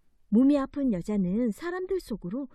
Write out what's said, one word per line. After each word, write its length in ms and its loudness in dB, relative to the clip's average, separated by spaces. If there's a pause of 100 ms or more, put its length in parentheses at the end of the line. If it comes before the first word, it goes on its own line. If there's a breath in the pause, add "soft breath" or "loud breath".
(300)
몸이 280 6
아픈 360 -2
여자는 580 0
사람들 480 -6
속으로 560 -8